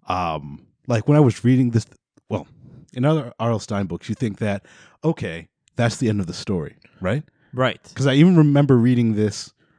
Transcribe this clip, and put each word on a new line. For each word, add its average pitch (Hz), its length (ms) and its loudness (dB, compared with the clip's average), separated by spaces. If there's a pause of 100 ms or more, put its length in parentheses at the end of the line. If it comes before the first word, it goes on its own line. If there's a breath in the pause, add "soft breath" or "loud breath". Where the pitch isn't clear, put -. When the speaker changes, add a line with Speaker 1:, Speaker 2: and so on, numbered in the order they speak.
Speaker 1:
um, 78 600 -8 (200)
like, 117 220 -2
when 147 80 4
I 151 40 6
was 127 240 2
reading 127 260 2
this, 113 160 0 (420)
well, 98 180 -8 (460)
in 127 120 -6
other 147 340 -2
R 113 120 -2
L 113 80 -2
Stine 101 280 -6
books, 85 220 -10
you 110 60 -4
think 107 240 -6
that, 101 260 -4 (400 soft breath)
okay, 90 440 -6 (280)
that's 117 220 0
the 123 100 -2
end 104 120 0
of 90 60 -4
the 82 80 -12
story, 85 420 -8 (240)
right? 107 220 -4 (300)
Speaker 2:
Right. 123 280 -4 (140)
Speaker 1:
'Cause 131 120 -2
I 135 80 2
even 170 220 6
remember 143 400 4
reading 120 380 2
this, 104 380 -4 (260)